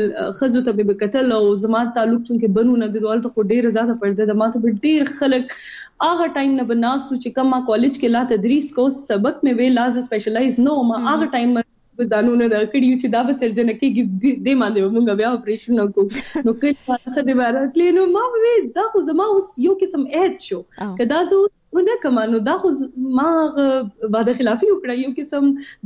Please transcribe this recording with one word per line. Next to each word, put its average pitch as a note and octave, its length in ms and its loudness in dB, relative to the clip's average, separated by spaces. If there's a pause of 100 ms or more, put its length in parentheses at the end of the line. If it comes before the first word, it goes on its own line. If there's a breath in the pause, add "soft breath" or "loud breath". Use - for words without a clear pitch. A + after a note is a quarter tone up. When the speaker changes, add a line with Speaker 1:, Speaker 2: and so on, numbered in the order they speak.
(160)
Speaker 1:
اه، - 160 -4
ښځو B3+ 320 0
ته A#3+ 80 0
مې G#3 100 0
به G3 120 0
کتل A#3 380 0
او G#3 220 2
زما A3 300 0 (100)
تعلق A#3 280 0
چونکې A3+ 240 -2
بنو A#3 300 2
نه A3+ 100 0
دی، G#3+ 120 -4
دلته A3 300 -2
خو A3+ 140 -2
ډېره A#3+ 260 2
زیاته A3+ 260 0
پرده G3+ 300 0
ده. G#3 80 2
ما A3 180 2
ته A#3+ 80 -4
به A3+ 120 2
ډېر D4 340 0 (160)
خلک B3+ 360 0 (460 loud breath)
هغه E4 240 0
ټایم C#4 340 -2
نه - 20 -2
به A#3 120 -2
ناست C4 380 -2
وو B3 60 -4
چې B3 200 -8
کم C4 160 2
ما B3+ 120 0
کالج A#3+ 300 2
کې B3 120 -2
لا A#3 220 2
تدریس A#3+ 420 0
کو، B3+ 160 2
سبق B3 560 -2
مې C4 140 2
وی، B3+ 100 2
لا B3 200 2
زه B3 120 -2
سپیشلایز A3+ 600 -2
نه C#4 120 4
وم. A#3+ 200 0
Speaker 2:
مم. A#3+ 160 -4
Speaker 1:
هغه D#4+ 280 0
ټایم A#3+ 200 0
به - 560 -6
ځانونه A#3 360 2
دا G#3+ 160 2
کړي B3+ 260 2
وو B3+ 80 2
چې B3+ 160 -2
دا A#3+ 80 2
به C4 100 0
سرجنه A#3 400 0
کېږي، A#3+ 300 0 (200)
دې، C4 100 2 (120)
دې C4+ 160 2
باندې G#3 200 0
به G3 100 0
مونږ A3+ 320 2
بیا A#3 80 0
اپریشن A#3 500 -2
وکړو. G3+ 260 2 (200)
Speaker 2:
<laughs> C#4 200 -4
Speaker 1:
نو A3+ 60 4
کله C#4+ 240 0 (120)
به B3 80 0 (180)
ښځې C4+ 260 0
به B3 60 0 (100)
راتلې، C#4+ 400 2
نو F#4+ 100 4 (120)
ما A#4 160 0
به A4 100 2
وی، A4+ 320 2
دا G4+ 160 0
خو F4+ 160 2
زما F#4 240 0
اوس G4 160 2 (100)
یو F#4+ 220 2
قسم D#4 260 -2
عید E4 340 0
شو. F3+ 220 -8 (160)
Speaker 2:
آه. G3+ 200 -8
Speaker 1:
که B3 60 0
دا D4 180 0
زه F4+ 120 0
اوس G4 220 2 (160)
ونه F#4+ 300 2
کړمه، B3 280 2
نو A3+ 80 2
دا B3+ 200 0
خو F#4 120 2
ز-، C4+ 260 -4
ما C4 340 0
هغه C#4 600 0 (240)
وعده A3+ 180 0
خلافي B3 340 0
وکړه، F#4 240 0
یو C4 280 -4
قسم C#4+ 320 0 (360 loud breath)